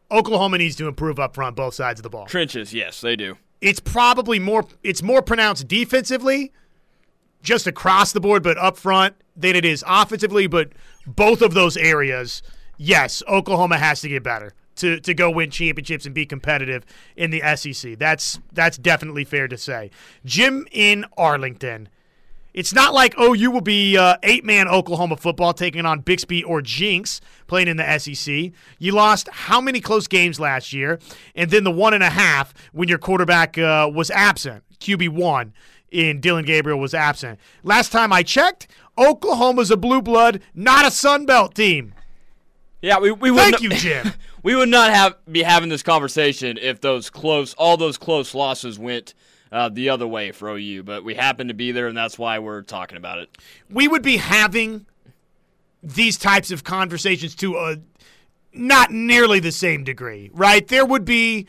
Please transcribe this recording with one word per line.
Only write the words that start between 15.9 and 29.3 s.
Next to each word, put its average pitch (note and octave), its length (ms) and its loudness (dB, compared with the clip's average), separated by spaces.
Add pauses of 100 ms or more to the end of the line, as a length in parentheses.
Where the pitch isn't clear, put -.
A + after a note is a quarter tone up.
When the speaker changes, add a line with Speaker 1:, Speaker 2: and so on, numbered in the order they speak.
Speaker 1:
and C#3 100 -12
be D3+ 100 -4
competitive C3+ 600 -6 (300)
in E3+ 140 -6
the D#3+ 140 -6
S D3+ 240 -2
E C#3+ 60 -10
C. A#2 220 -14
That's, D3 440 -4 (120)
that's E3 260 0
definitely D3+ 480 -2
fair C#3 220 -4
to B2 100 -10
say. A#2 340 -12 (340)
Jim B3+ 460 0
in G#3 340 0 (120)
Arlington. C3 720 -4 (600)
It's F#3 220 -6
not C4+ 220 2
like B3+ 200 4
O A#3+ 180 6
U A#3 180 2
will A#3+ 100 -2
be, G3+ 340 2
uh, F3+ 280 6
eight-man G#3+ 440 2
Oklahoma E3+ 500 0
football E3+ 360 -2
taking E3 320 -4
on D#3 140 -2
Bixby F3 440 -2
or D#3+ 200 -4
Jinx F3 580 -4 (240)
playing F3+ 220 0
in E3 100 -4
the D#3 100 -4
S D3+ 200 -4
E C#3+ 80 -12
C. D#3 380 -6 (260)
You F#3 140 -2
lost G#3+ 380 4